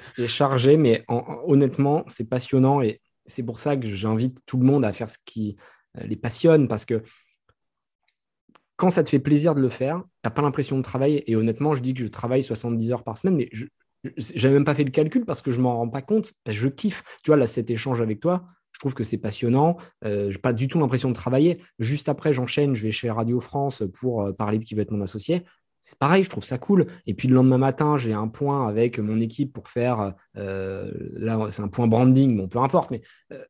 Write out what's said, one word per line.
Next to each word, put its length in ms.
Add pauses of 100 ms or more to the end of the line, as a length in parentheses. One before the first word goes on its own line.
(100)
C'est 160
chargé, 500
mais 300
en, 120
en, 280
honnêtement, 640
c'est 160
passionnant 560
et 200 (260)
c'est 180
pour 160
ça 160
que 100
j'invite 580
tout 140
le 60
monde 200
à 80
faire 160
ce 160
qui, 320 (420)
euh, 60
les 120
passionne, 500
parce 180
que 180 (1700)
quand 160
ça 140
te 60
fait 100
plaisir 340
de 60
le 80
faire, 340 (200)
t'as 80
pas 120
l'impression 360
de 40
travailler. 480
Et 60
honnêtement, 400
je 60
dis 120
que 60
je 80
travaille 340
soixante-dix 480
heures 140
par 140
semaine, 180
mais 160
je, 140 (360)
je, 80 (240)
j'avais 200
même 100
pas 100
fait 100
le 60
calcul 340
parce 180
que 100
je 80
m'en 160
rends 140
pas 120
compte. 300 (160)
Je 180
kiffe. 380 (180)
Tu 80
vois, 60
là, 100
cet 240
échange 300
avec 180
toi, 280 (260)
je 80
trouve 140
que 100
c'est 140
passionnant. 580 (280)
Euh, 280
j'ai 60
pas 160
du 120
tout 140
l'impression 300
de 40
travailler. 480 (160)
Juste 300
après, 240
j'enchaîne, 420
je 80
vais 80
chez 200
Radio 280
France 460 (160)
pour, 220
euh, 100
parler 260
de 60
qui 100
va 80
être 80
mon 120
associé. 420 (380)
C'est 160
pareil, 240
je 60
trouve 160
ça 140
cool. 300 (180)
Et 80
puis 120
le 80
lendemain 220
matin, 400
j'ai 160
un 160
point 400
avec 300
mon 180
équipe 380
pour 120
faire, 460 (240)
euh, 560 (220)
là, 360
c'est 120
un 60
point 180
branding, 500
bon, 120
peu 100
importe, 320
mais, 100 (320)
euh, 180